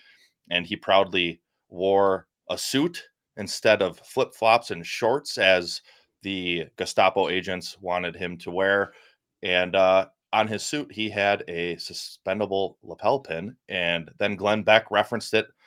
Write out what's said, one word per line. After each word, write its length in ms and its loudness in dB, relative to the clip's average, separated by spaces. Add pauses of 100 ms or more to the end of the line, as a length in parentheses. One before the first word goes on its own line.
(500)
And 160 -2
he 100 -8
proudly 640 2 (300)
wore 580 2 (220)
a 80 -4
suit 460 -2 (340)
instead 440 2
of 180 -2
flip-flops 720 0
and 140 -10
shorts, 520 -2
as 440 2 (420)
the 420 -4 (120)
Gestapo 520 2
agents 500 -6
wanted 380 -4
him 220 -8
to 120 -12
wear. 400 2 (520)
And, 320 0
uh, 320 4 (260)
on 160 2
his 140 -6
suit, 280 -6
he 180 -6
had 380 0
a 300 -6
suspendable 1080 -6
lapel 380 -2
pin. 340 -8 (140)
And 480 -4
then 180 -2
Glenn 280 0
Beck 280 6
referenced 440 -2
it 100 2 (220)